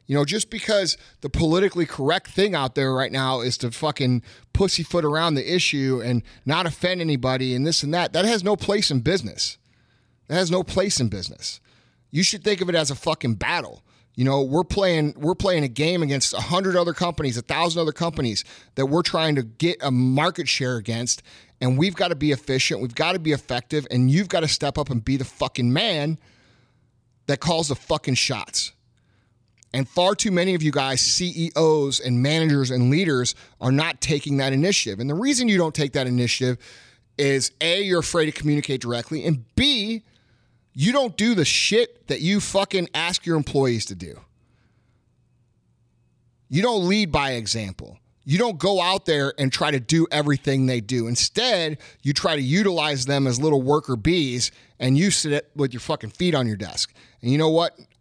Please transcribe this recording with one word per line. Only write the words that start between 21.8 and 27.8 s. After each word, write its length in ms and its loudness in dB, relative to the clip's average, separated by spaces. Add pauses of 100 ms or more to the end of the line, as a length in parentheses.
gotta 200 0
be 160 2
efficient. 500 -2
We've 140 -6
gotta 240 0
be 120 -2
effective. 600 -4
And 180 4
you've 180 4
gotta 200 0
step 300 -2
up 120 -4
and 160 -2
be 120 0
the 60 -2
fucking 480 -2
man 460 0 (1080)
that 120 0
calls 280 0
the 80 -2
fucking 400 -2